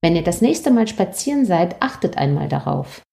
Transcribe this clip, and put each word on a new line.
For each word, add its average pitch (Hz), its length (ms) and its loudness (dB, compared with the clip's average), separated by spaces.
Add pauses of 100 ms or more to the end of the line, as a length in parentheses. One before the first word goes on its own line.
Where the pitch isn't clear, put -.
Wenn 170 140 4
ihr 160 80 0
das 175 160 0
nächste 285 300 2
Mal 226 180 4
spazieren 269 560 -2
seid, 180 360 0
achtet - 360 -4
einmal 143 320 0
darauf. 139 540 -4 (100)